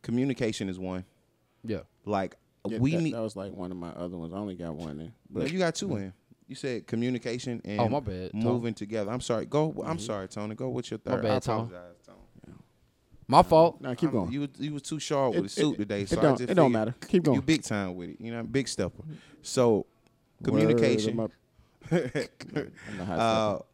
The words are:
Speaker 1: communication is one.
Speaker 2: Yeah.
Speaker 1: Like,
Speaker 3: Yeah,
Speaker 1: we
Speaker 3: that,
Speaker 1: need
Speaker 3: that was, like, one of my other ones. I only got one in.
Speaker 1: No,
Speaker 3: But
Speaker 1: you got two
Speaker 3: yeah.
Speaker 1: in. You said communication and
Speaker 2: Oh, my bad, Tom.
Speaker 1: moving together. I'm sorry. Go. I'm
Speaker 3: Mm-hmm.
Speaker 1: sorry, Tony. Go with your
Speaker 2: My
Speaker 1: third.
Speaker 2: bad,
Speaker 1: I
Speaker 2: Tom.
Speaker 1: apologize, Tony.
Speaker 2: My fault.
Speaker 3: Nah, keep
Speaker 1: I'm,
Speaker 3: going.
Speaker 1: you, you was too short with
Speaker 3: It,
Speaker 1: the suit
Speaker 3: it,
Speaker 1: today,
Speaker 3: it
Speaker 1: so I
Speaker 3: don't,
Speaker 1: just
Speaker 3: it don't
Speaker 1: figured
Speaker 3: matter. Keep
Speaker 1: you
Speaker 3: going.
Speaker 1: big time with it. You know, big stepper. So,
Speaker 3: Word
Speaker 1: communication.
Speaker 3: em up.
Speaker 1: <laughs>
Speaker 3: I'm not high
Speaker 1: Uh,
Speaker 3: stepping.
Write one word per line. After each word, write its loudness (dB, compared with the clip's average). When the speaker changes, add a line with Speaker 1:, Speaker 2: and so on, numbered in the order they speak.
Speaker 1:
communication -2
is -8
one. -6
Speaker 2:
Yeah. -4
Speaker 1:
Like, -2
Speaker 3:
Yeah, -4
Speaker 1:
we 4
Speaker 3:
that, 2
Speaker 1:
need 0
Speaker 3:
that -4
was, -6
like, -8
one -8
of -10
my -8
other -8
ones. -10
I -8
only -6
got -8
one -10
in. -12
Speaker 1:
No, -4
Speaker 3:
But -2
Speaker 1:
you -2
got 0
two -4
Speaker 3:
yeah. 0
Speaker 1:
in. -6
You -12
said -6
communication -2
and -4
Speaker 2:
Oh, 4
my 0
bad, -8
Tom. -4
Speaker 1:
moving 2
together. -4
I'm -4
sorry. 0
Go. 0
I'm -4
Speaker 3:
Mm-hmm. -6
Speaker 1:
sorry, -6
Tony. -6
Go -6
with -6
your -6
Speaker 2:
My -2
Speaker 1:
third. 0
Speaker 2:
bad, 0
Speaker 1:
I 2
Speaker 2:
Tom. -2
Speaker 1:
apologize, -14
Tony. -20
Speaker 2:
My 10
fault. 8
Speaker 3:
Nah, -4
keep 0
Speaker 1:
I'm, -2
Speaker 3:
going. 0
Speaker 1:
you, -4
you -4
was -8
too -6
short 2
with 2
Speaker 3:
It, 0
Speaker 1:
the -6
suit 0
Speaker 3:
it, -8
Speaker 1:
today, -2
Speaker 3:
it -4
Speaker 1:
so 2
I 4
Speaker 3:
don't, 6
Speaker 1:
just -4
Speaker 3:
it 2
don't 8
Speaker 1:
figured 2
Speaker 3:
matter. -6
Keep 0
Speaker 1:
you 6
Speaker 3:
going. 4
Speaker 1:
big 2
time -4
with -8
it. -14
You -10
know, -6
big -2
stepper. -4
So, 4
Speaker 3:
Word -10
Speaker 1:
communication. 4
Speaker 3:
em -2
up. -4
Speaker 1:
<laughs> -10
Speaker 3:
I'm -2
not -6
high -2
Speaker 1:
Uh, 4
Speaker 3:
stepping. -10